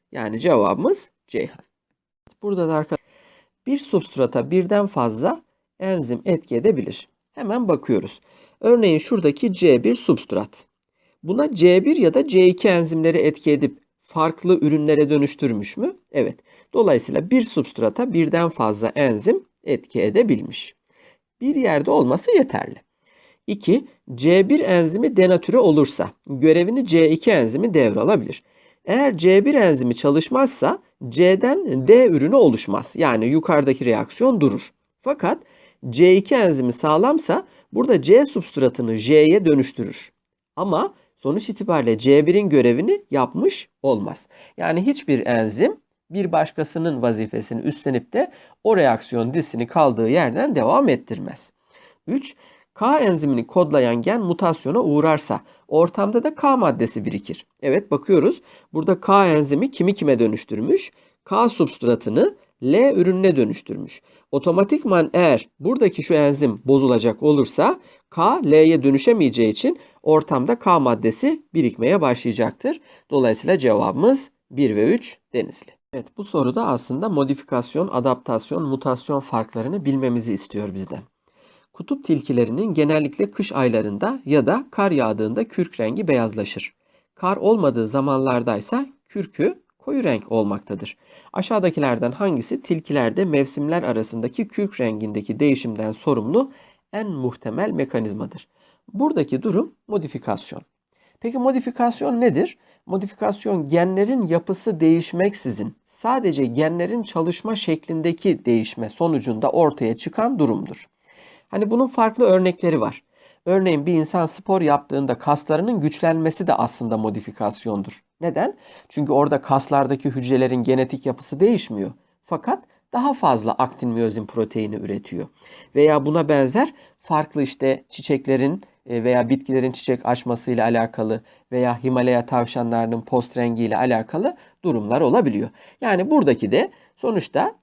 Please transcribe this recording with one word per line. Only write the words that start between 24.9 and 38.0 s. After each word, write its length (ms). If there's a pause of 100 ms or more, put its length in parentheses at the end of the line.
denatüre 400
olursa 520 (180)
görevini 600
C 220
iki 220
enzimi 420
devralabilir. 720 (420)
Eğer 320
C 280
bir 80
enzimi 420
çalışmazsa 840 (300)
C'den 800
D 200
ürünü 280
oluşmaz. 640
Yani 300
yukarıdaki 580
reaksiyon 560
durur. 320 (280)
Fakat 420 (460)
C 260
iki 200
enzimi 380
sağlamsa 760 (260)
burada 280